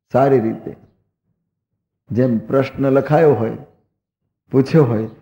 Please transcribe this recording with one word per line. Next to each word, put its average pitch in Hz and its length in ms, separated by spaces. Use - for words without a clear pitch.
સારી 135 280
રીતે 113 360
જેમ 117 260
પ્રશ્ન 135 520
લખાયો 143 440
હોય, 113 240
પૂછ્યો 135 340
હોય, 110 220